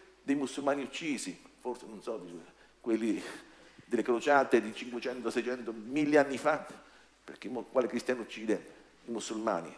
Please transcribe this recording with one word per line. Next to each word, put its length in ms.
dei 120
musulmani 460
uccisi, 580
forse, 260
non 160
so, 240
quelli 420
delle 180
crociate 600
di 120
cinquecento, 560
seicento, 440
mille 440
anni 200
fa, 280
perché 260
mo, 140
quale 240
cristiano 340
uccide 500
i 60
musulmani? 680